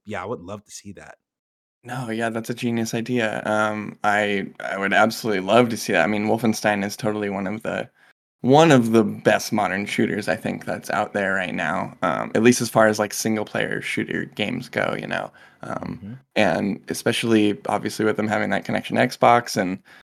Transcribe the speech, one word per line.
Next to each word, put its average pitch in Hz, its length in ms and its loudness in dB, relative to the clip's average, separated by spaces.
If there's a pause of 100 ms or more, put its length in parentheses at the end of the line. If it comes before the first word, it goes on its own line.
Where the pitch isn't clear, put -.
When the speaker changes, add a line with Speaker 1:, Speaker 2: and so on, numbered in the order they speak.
Speaker 1:
yeah, 98 160 -8
I - 20 -10
would 113 160 -8
love 98 240 -14
to - 60 -20
see - 220 -16
that. - 240 -20 (680)
Speaker 2:
No, 123 260 -8
yeah, 113 220 -2
that's 113 180 -6
a 123 60 -6
genius 117 400 -2
idea. 117 500 -2
Um, 107 600 0
I, 104 420 2 (140)
I 87 180 -6
would 98 140 0
absolutely 107 520 2
love 117 260 6
to 110 60 -4
see - 160 -6
that. 85 120 4
I - 20 4
mean, 107 220 0
Wolfenstein 110 560 0
is 104 120 -6
totally 104 340 -4
one 95 180 -4
of 104 160 -8
the, 95 260 -6 (520)
one 156 280 8
of 117 220 6
the 113 100 8
best 104 500 0
modern 101 320 -2
shooters, 101 440 -2
I 85 80 -2
think, - 280 -8
that's - 260 -8
out - 220 -2
there 98 220 0
right 92 200 -4
now, 92 480 -4
um, 58 340 -2
at 110 80 4
least 123 160 6
as 117 100 -4
far 110 160 6
as, 107 140 2
like, 104 120 -2
single 110 320 -4
player 110 380 -4
shooter - 440 -4
games - 420 -6
go, - 300 -2
you - 100 -8
know? 50 220 -6 (320)
Um, - 380 -8
Speaker 1:
Mm-hmm. 98 120 -14 (240)
Speaker 2:
and 98 520 0
especially, 110 720 2 (100)
obviously, 107 360 -2
with 107 120 0
them 107 120 -2
having 104 220 -2
that 98 140 -2
connection 110 300 -4
to 117 120 4
Xbox, 120 500 2
and, 95 260 -2 (300)